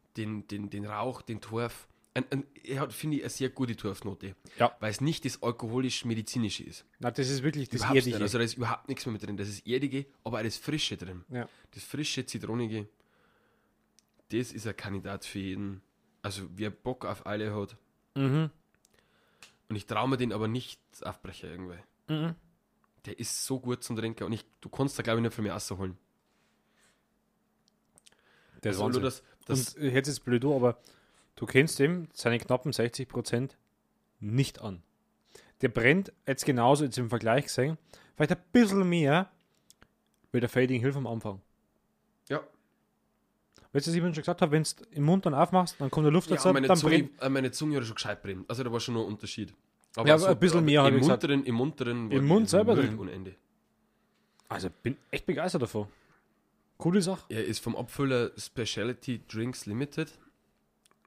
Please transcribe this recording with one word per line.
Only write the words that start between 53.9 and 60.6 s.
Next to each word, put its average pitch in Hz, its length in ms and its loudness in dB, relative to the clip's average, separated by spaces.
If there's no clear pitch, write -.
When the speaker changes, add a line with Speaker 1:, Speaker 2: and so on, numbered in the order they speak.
Speaker 2:
Also 92 200 -6
bin 139 160 -2
echt - 140 -8
begeistert 165 360 0
davon. 107 260 -2
Coole 180 240 2
Sache. 180 280 -4
Speaker 1:
Er 107 160 -2
ist 107 140 -4
vom - 180 -4
Abfüller 127 600 -2
Specialty 113 880 -6
Drinks 117 380 -6
Limited. 143 460 -6